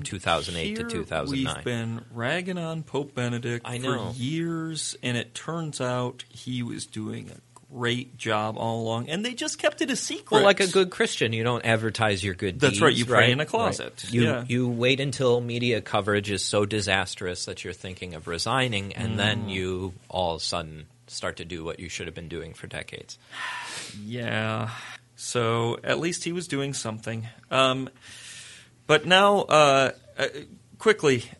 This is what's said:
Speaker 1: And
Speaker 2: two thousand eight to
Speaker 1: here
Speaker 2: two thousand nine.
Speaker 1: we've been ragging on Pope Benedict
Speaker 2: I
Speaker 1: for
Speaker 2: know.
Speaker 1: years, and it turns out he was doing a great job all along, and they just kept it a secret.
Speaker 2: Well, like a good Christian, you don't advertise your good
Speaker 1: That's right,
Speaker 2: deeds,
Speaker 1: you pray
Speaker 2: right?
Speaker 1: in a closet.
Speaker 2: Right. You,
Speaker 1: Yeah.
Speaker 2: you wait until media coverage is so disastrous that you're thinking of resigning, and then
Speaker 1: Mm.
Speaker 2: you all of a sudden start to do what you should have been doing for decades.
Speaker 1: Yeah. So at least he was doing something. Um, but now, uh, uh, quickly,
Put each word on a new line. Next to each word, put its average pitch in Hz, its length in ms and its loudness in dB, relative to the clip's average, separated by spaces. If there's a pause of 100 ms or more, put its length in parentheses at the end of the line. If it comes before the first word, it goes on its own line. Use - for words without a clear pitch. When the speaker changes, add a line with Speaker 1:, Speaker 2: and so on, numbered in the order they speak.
Speaker 1:
And 73 40 -6
Speaker 2:
two 98 140 -8
thousand 85 380 0
eight 82 200 -4
to - 60 -4
Speaker 1:
here - 80 -8
Speaker 2:
two 80 140 -4
thousand 135 380 -2
nine. 143 140 -2
Speaker 1:
we've - 80 -8
been 113 480 -4
ragging 170 460 -4
on 165 240 -6
Pope 143 320 -6
Benedict 120 520 -4
Speaker 2:
I 123 120 -6
Speaker 1:
for 127 180 -2
Speaker 2:
know. 113 180 -4
Speaker 1:
years, 160 880 -4
and 123 140 0
it 117 180 -6
turns 160 460 -6
out 123 480 -4
he 127 340 -6
was 107 220 -8
doing 107 460 -10
a - 100 -20 (340)
great 120 440 -2
job 107 400 0
all 113 240 0
along, 113 260 -2
and 180 160 -2
they 247 80 -4
just 302 260 -6
kept 302 220 0
it 311 100 0
a 240 60 0
secret. - 340 -8
Speaker 2:
Well, 214 140 8
like 202 160 8
a 196 60 4
good 185 240 4
Christian, 143 420 0
you 113 100 0
don't 120 220 2
advertise 110 580 2
your 98 120 0
good 92 260 -2
Speaker 1:
That's 104 220 6
right, 151 80 10
Speaker 2:
deeds, 117 100 4
Speaker 1:
you 120 60 0
pray 120 140 6
Speaker 2:
right? 117 100 8
Speaker 1:
in 127 100 4
a 156 60 -2
closet. - 580 -2
Speaker 2:
Right. - 80 -8
You, 120 120 4
Speaker 1:
Yeah. 120 220 0
Speaker 2:
you 123 220 0
wait 123 320 2
until 127 400 4
media 120 400 0
coverage 104 500 2
is 98 140 0
so 104 220 2
disastrous 95 800 -2
that 92 180 -10
you're 90 80 -8
thinking 92 420 -10
of 78 140 -12
resigning, 107 680 -2
and 113 240 -2
then 104 280 0
Speaker 1:
Mm. 101 60 -6
Speaker 2:
you 92 420 -4 (160)
all 90 240 0
of 80 80 -8
a - 20 -6
sudden 78 400 -6 (220)
start - 320 -10
to 87 80 -10
do 82 180 -8
what 80 160 -8
you 87 80 -10
should 90 200 -10
have 80 60 -12
been 85 140 -12
doing 80 240 -10
for - 140 -16
decades. - 500 -14 (880)
Speaker 1:
Yeah. 113 640 -4 (480)
So 117 680 0
at 135 160 0
least 170 240 -2
he 170 80 -2
was 175 160 -6
doing 139 260 -2
something. 113 540 -6 (220)
Um, 131 380 2 (1000)
but 151 180 6
now, 196 360 8
uh, 139 500 6 (260)
uh, 135 80 0 (520)
quickly, 151 460 4 (160)